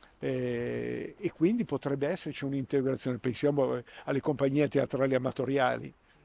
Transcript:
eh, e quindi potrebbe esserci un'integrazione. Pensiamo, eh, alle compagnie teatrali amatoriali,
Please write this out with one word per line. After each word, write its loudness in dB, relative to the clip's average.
eh, -4
e -4
quindi 2
potrebbe -2
esserci -4
un'integrazione. 0
Pensiamo, 2
eh, -8
alle 0
compagnie 2
teatrali 2
amatoriali, 0